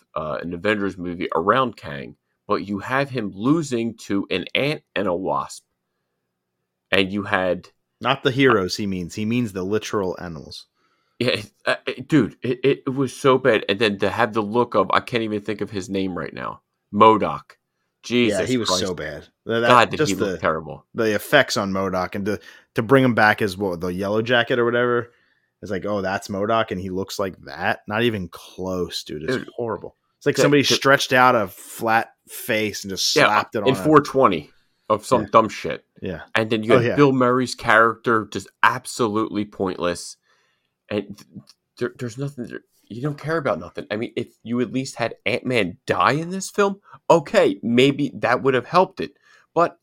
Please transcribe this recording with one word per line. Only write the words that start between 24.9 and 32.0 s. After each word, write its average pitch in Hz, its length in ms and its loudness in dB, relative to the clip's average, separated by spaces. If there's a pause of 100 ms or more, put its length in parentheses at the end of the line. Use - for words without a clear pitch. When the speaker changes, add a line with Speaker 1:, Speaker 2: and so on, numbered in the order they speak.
Speaker 2:
It's 95 80 -12
like, 92 160 -6
"Oh, 104 160 -4
that's 95 260 -4
modok, 110 440 -2
and 92 100 -6
he 95 80 -8
looks 95 300 -6
like 98 220 -6
that." 85 460 -4
Not 107 140 -2
even 107 280 -4
close, 90 760 -8
dude. 76 220 -12
It's 127 120 -4
Speaker 1:
Dude, - 180 -12
Speaker 2:
horrible. 113 400 -8 (220)
It's - 80 -12
like 143 100 0
Speaker 1:
the, - 60 2
Speaker 2:
somebody 143 220 4
Speaker 1:
the 117 100 2
Speaker 2:
stretched 135 400 2
out 127 220 6
a 104 140 0
flat - 640 -4 (140)